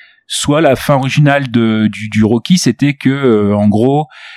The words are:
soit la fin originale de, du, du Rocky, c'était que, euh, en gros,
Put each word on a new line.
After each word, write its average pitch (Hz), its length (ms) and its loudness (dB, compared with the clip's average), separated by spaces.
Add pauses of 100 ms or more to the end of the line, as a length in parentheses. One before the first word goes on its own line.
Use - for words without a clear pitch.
(260)
soit - 360 -2
la 139 160 2
fin - 180 0
originale 139 560 0
de, 110 360 0
du, 104 200 -6
du 107 160 0
Rocky, 117 340 0
c'était 139 360 -2
que, 139 160 -2
euh, 113 460 0
en 104 120 2
gros, 131 380 0 (320)